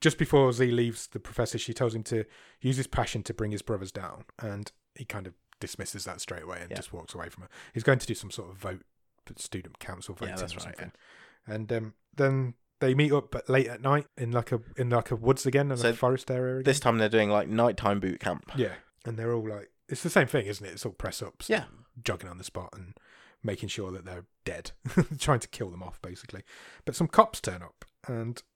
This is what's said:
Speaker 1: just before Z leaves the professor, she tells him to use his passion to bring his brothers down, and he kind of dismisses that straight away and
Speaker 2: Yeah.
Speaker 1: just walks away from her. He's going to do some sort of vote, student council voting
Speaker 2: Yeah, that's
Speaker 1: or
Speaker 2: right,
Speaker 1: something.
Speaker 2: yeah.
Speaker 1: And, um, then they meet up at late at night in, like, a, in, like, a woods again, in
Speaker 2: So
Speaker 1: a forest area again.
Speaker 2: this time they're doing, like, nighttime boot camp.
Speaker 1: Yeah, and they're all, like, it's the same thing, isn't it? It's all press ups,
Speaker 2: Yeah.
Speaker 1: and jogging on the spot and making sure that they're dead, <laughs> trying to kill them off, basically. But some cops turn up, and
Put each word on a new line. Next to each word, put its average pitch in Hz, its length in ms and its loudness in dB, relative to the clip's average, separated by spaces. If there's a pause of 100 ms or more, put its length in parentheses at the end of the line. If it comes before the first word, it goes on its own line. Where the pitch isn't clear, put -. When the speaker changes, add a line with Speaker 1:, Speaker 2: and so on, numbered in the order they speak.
Speaker 1:
just 156 160 4
before 139 360 6
Z 123 180 4
leaves 120 360 0
the - 120 -12
professor, - 400 -2
she - 160 -6
tells 117 180 0
him 113 120 -4
to 113 200 0 (360)
use 127 160 2
his 131 100 -2
passion 117 360 0
to 113 120 -8
bring 107 160 -2
his 104 100 -4
brothers 95 300 -4
down, 98 340 -12 (140)
and 104 320 -8 (240)
he 123 100 -12
kind 95 220 -8
of 87 60 -14 (260)
dismisses - 460 -10
that 87 160 -10
straight 87 220 -10
away 87 180 -10
and 87 100 -14
Speaker 2:
Yeah. 98 60 -8
Speaker 1:
just - 160 -12
walks 80 220 -14
away 82 140 -10
from - 140 -18
her. 92 60 -20 (240)
He's 113 100 -6
going 131 160 6
to - 80 -6
do 113 80 -4
some 101 160 -12
sort 90 200 -12
of 95 60 -18
vote, 92 260 -10 (540)
student - 420 -12
council 92 360 -12
voting 92 200 -10
Speaker 2:
Yeah, 92 60 -6
that's 85 120 -8
Speaker 1:
or 87 40 -10
Speaker 2:
right, 85 60 -10
Speaker 1:
something. 87 280 -12 (560)
Speaker 2:
yeah. 107 60 -8
Speaker 1:
And, 110 200 -6
um, 110 200 -4 (220)
then 135 380 4 (260)
they 131 160 6
meet 147 160 6
up 143 240 2
at - 140 -4
late 131 180 6
at 107 140 -10
night 143 260 4 (100)
in, 117 140 -4
like, 120 200 0
a, 120 100 0 (140)
in, 123 140 0
like, 120 220 4
a 123 40 2
woods 117 300 4
again, 139 260 4
in 127 60 0
Speaker 2:
So 120 120 4
Speaker 1:
a 113 40 4
forest 127 380 2
area 127 240 0
again. 135 80 -4
Speaker 2:
this 139 160 4
time 117 180 4
they're 107 120 6
doing, 107 200 6
like, 104 180 4
nighttime 107 520 4
boot 92 200 -2
camp. - 360 -4
Speaker 1:
Yeah, 123 200 0 (300)
and 113 120 -8
they're 113 160 -2
all, 110 140 -2
like, 104 240 -12 (160)
it's - 160 -6
the 170 60 -2
same 160 180 6
thing, 120 200 0
isn't 101 180 -6
it? 87 80 -12
It's 95 120 -10
all 107 80 -4
press - 280 -8
ups, - 280 -10
Speaker 2:
Yeah. 220 180 0
Speaker 1:
and - 180 -20 (180)
jogging 92 260 -6
on 87 100 -14
the 92 40 -14
spot - 320 -10
and 92 200 -16 (480)
making 101 260 -4
sure 95 220 -6
that 92 140 -12
they're 90 200 -14 (200)
dead, - 260 -10 (140)
<laughs> 156 340 2
trying 139 200 2
to - 80 -6
kill 101 220 -8
them 87 140 -14
off, 92 180 -14
basically. - 420 -14 (420)
But 135 100 -4
some 165 120 2
cops - 340 6
turn 90 220 -6
up, - 220 -20 (220)
and 117 340 -6 (140)